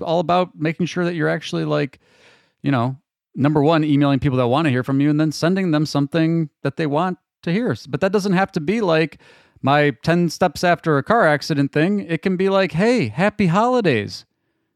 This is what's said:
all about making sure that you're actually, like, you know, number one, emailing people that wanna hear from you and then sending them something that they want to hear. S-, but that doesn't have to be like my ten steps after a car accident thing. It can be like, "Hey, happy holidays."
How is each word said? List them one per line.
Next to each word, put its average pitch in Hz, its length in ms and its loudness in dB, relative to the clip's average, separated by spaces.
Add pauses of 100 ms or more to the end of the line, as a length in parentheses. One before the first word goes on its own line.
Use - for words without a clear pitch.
all 170 180 -2
about 180 400 -2
making 160 280 -2
sure 175 180 -4
that 175 100 -4
you're 156 140 -2
actually, 165 340 -4
like, 147 360 -2 (600)
you 143 100 -2
know, 131 260 -2 (360)
number 147 300 2
one, 156 220 4
emailing 139 340 2
people 131 200 0
that 123 80 2
wanna 147 240 2
hear 123 120 0
from 135 160 0
you 147 100 2
and 147 120 0
then 156 100 0
sending 185 400 -2
them 151 140 0
something 160 640 0 (140)
that 139 120 -4
they 165 100 -4
want 160 320 -2 (260)
to 170 100 -4
hear. 220 180 -2
S-, - 160 -8
but 143 140 -6
that 196 100 0
doesn't 196 220 0
have 190 180 0
to 180 80 -4
be 190 220 -2
like 160 400 0 (400)
my 143 300 2 (120)
ten 170 260 2
steps - 360 -2
after 165 320 2
a 131 60 0
car 214 220 2
accident 143 460 0
thing. 196 300 0
It 165 200 -6
can 190 140 -2
be 190 140 0
like, 190 240 0
"Hey, 202 340 0
happy 180 400 0
holidays." 185 800 0 (500)